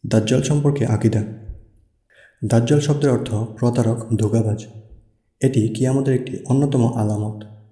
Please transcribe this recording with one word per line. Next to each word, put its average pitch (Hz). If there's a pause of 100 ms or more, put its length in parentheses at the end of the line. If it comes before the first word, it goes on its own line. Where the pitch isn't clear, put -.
দাজ্জাল 131
সম্পর্কে 143
আকিদা। 110 (1200)
দাজ্জাল 123
শব্দের 143
অর্থ 110
প্রতারক, 113 (100)
ধোঁকাবাজ। 107 (760)
এটি 127
কিয়ামতের 131
একটি -
অন্যতম 127
আলামত। 107 (280)